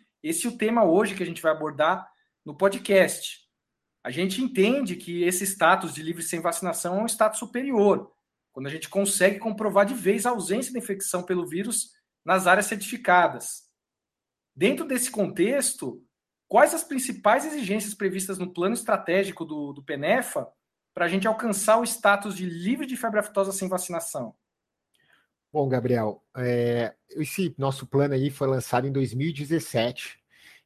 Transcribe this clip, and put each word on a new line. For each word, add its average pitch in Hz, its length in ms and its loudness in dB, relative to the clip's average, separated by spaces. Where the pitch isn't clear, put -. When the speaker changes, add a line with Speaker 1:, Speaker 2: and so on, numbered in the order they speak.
Speaker 1:
esse 160 240 -2
o 240 120 -4
tema 226 260 4
hoje 196 320 4
que 185 80 -4
a - 20 -2
gente 165 160 -8
vai 160 120 4
abordar 151 520 0
no 151 80 -12
podcast. 190 840 2
A 120 80 -8
gente 185 300 -2
entende 226 560 2
que 175 260 -4
esse 180 220 0
status 175 480 2
de 156 100 -10
livre 165 180 -6
sem 165 200 -4
vacinação 175 580 -2
é 220 40 -2
um 233 40 -2
status 214 320 2
superior, 240 720 2
quando 135 160 -8
a 143 40 -6
gente 160 180 -10
consegue 196 500 2
comprovar 208 460 2
de 226 80 -4
vez 202 320 0
a 247 60 2
ausência 220 420 -4
da 247 60 -4
infecção 196 440 -6
pelo 180 240 -2
vírus 202 440 -4
nas 185 200 2
áreas 190 200 6
certificadas. 180 1000 0
Dentro 240 320 2
desse 254 240 -2
contexto, 196 920 -2
quais 294 260 6
as 320 100 -4
principais 254 640 0
exigências 214 480 -4
previstas 190 460 -4
no 180 120 -6
plano 180 220 0
estratégico 190 720 -2
do, 147 260 -8
do 139 120 -16
penefa 147 640 -2
pra 170 120 0
gente 190 200 0
alcançar 220 500 2
o 233 60 2
status 202 520 2
de 180 80 -6
livre 185 440 -4
de 254 100 -8
febre 220 220 0
aftosa 196 320 -2
sem 190 180 -6
vacinação? 165 640 -6
Speaker 2:
Bom, 143 160 0
Gabriel, 120 540 0
é, 120 600 -2
esse 156 440 -4
nosso 135 300 -2
plano 139 300 2
aí 139 160 0
foi 139 160 -4
lançado 127 400 0
em 139 40 -4
dois 131 220 -2
mil 139 160 -2
e 165 40 -6
dezessete 139 840 -4